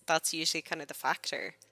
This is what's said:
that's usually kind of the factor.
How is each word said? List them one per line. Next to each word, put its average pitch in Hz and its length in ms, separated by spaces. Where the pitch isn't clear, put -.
that's 160 300
usually 160 260
kind 160 220
of - 60
the 151 60
factor. - 600